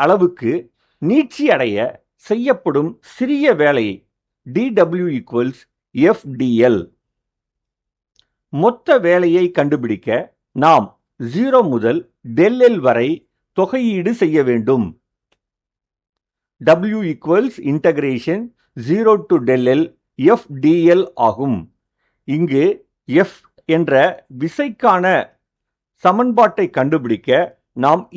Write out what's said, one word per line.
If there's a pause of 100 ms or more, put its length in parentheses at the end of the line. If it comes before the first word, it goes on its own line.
அளவுக்கு (500)
நீட்சி (100)
அடைய (500)
செய்யப்படும் (240)
சிறிய
வேலை (600)
டி (140)
டபிள்யூ (120)
equals (380)
எஃப் (160)
டி (180)
எல். (1800)
மொத்த (100)
வேலையை (120)
கண்டுபிடிக்க (540)
நாம் (460)
ஜீரோ (140)
முதல் (380)
டெல்
எல்
வரை (480)
தொகையீடு (100)
செய்ய (120)
வேண்டும். (1700)
W (140)
equals (180)
integration (500)
zero (160)
to (140)
del (120)
L (560)
F (220)
D (220)
L (260)
ஆகும். (760)
இங்கு (640)
F (460)
என்ற (500)
விசைக்கான (960)
சமன்பாட்டை (120)
கண்டுபிடிக்க (540)
நாம் (160)